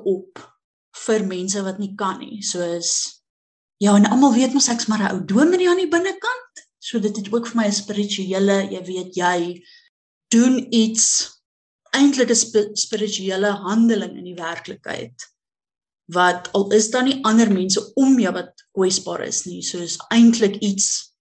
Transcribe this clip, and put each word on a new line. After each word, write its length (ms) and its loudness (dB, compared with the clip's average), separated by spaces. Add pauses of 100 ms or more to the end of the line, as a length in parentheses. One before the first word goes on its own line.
op 340 -6 (680)
vir 200 0
mense 360 -6
wat 160 -8
nie 180 -8
kan 220 -6
nie. 240 -14
Soos, 800 -6 (580)
ja, 160 6
en 100 8
almal 280 4
weet 180 2
mos 160 2
ek's 200 -2
maar 120 0
'n 140 0
ou 100 -6
dominee 460 2
aan 60 4
die 120 -2
binnekant. 640 -4 (260)
So 220 -8
dit 160 -2
het 160 -8
ook 140 -2
vir 100 -8
my 120 0
'n 40 -2
spirituele, 1000 -2
jy 140 -10
weet, 320 -10
jy 460 -2 (680)
doen 440 4
iets, 560 0 (640)
eintlik 360 4
'n 40 2
spi-, 420 0
spirituele 720 -4
handeling 680 0
in 60 -14
die 100 -14
werklikheid. 800 -12 (1000)
Wat 400 0
al 200 0
is 180 4
daar 140 0
nie 200 0
ander 280 4
mense 420 -2
om 240 4
jou 140 0
wat 200 -8 (200)
kwesbaar 500 -2
is 240 -6
nie, 160 -12
soos 340 -8 (140)
eintlik 500 6
iets 600 -2